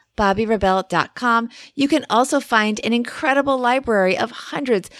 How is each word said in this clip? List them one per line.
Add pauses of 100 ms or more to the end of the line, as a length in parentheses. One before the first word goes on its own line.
(160)
bobby
rebell
dot
com. (260)
You
can
also
find
an
incredible
library
of
hundreds